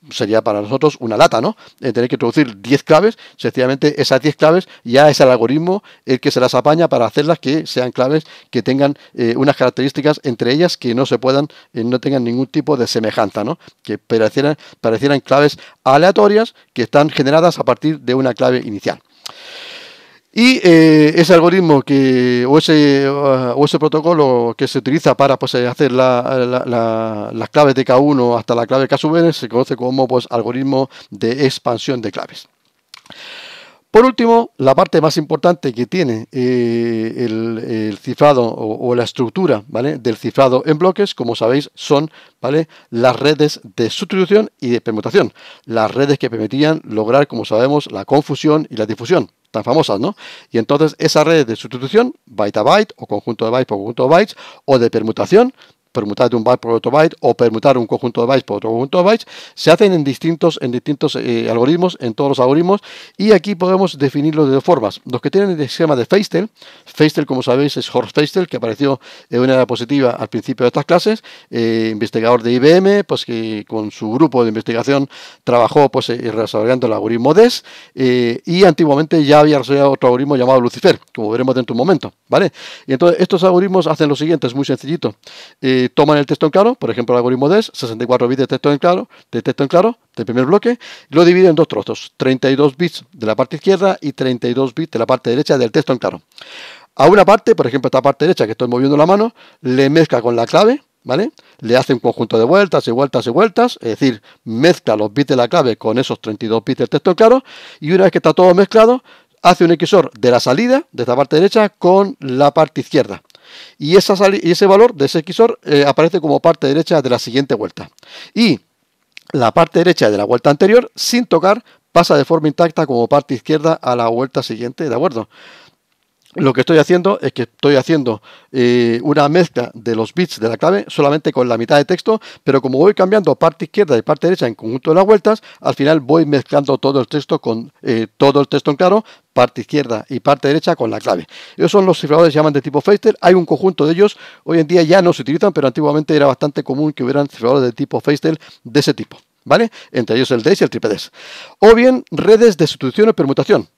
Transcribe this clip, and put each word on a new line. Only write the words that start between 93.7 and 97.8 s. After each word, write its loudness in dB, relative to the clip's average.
y -6
treinta -4
y -2
dos -4
bits -8
de -10
la 0
parte -2
derecha 0
del -2
texto -2
en -4
claro. -8
A 4
una 6
parte, 4
por -2
ejemplo -4